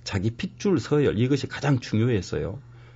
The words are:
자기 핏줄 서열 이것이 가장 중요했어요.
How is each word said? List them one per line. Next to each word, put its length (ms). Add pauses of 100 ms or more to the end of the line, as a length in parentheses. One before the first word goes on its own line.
자기 260
핏줄 500
서열 380
이것이 300
가장 320
중요했어요. 800 (360)